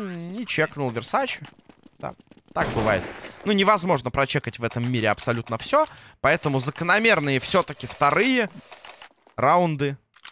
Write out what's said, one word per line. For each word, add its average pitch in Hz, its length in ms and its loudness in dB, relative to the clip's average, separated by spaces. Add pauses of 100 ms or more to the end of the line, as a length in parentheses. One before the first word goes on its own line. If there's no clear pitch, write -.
(300)
не 214 160 -10
чекнул 143 440 -2
Версачи. 208 500 -2 (580)
Да. - 160 -12 (380)
Так - 180 -2
бывает. 107 320 2 (420)
Ну, 208 80 0
невозможно 185 580 2
прочекать - 480 -2
в 120 60 -8
этом 120 260 -2
мире 110 200 2
абсолютно 117 460 -2
всё, - 300 2 (340)
поэтому 143 380 2
закономерные 165 840 2
всё-таки - 460 0
вторые 208 640 2 (880)
раунды. 143 600 2 (360)